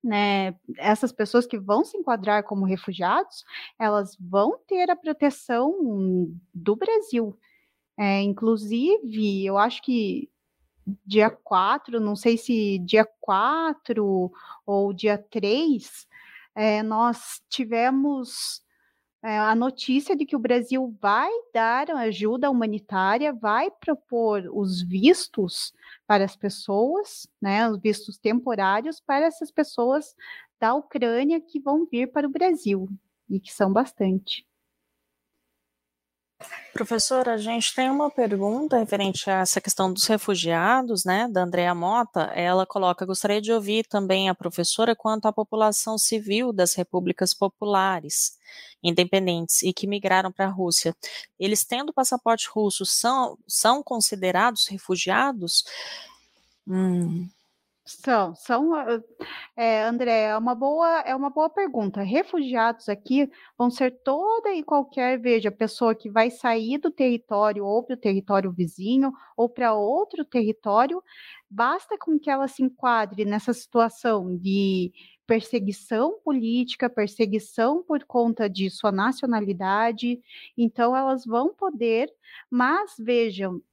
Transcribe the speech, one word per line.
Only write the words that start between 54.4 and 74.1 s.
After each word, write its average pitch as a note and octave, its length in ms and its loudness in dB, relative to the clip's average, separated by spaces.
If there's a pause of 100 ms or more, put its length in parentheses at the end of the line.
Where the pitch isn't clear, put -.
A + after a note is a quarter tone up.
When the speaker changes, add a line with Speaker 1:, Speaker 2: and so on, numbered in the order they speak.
Speaker 2:
refugiados?" F#3+ 960 -2 (1040)
Hum. F3+ 600 0 (580)
Speaker 1:
São, G3+ 460 0
são, C#4 400 -2
ah, A#3 260 -2 (560)
é, A3+ 280 2
André, A#3 460 0
é G#3+ 80 0
uma A#3+ 180 -2
boa, D#4 460 2
é C4 140 -2
uma C#4 140 -2
boa D4+ 220 0
pergunta. A#3 500 -2
Refugiados A#3+ 880 0
aqui C4 400 0 (260)
vão B3 140 2
ser B3+ 220 0 (120)
toda G4+ 520 0
e D#4 80 -4
qualquer, C4 560 0
veja, A3+ 320 2
pessoa A3+ 420 0
que A3+ 160 -8
vai A3+ 220 4
sair A#3+ 480 -2
do E4 100 0
território G#3+ 720 0
ou G#3+ 200 0
pro B3+ 120 -6
território G3 560 0
vizinho G#3 640 0 (240)
ou A#3 100 2
pra A#3 280 0
outro C#4+ 500 -2
território, A#3 800 0 (440)
basta B3+ 480 -2
com D#4+ 220 0
que D4+ 100 -2
ela C4+ 200 0
se C4 160 -4
enquadre A3 600 0
nessa G#3 300 0
situação A3+ 800 0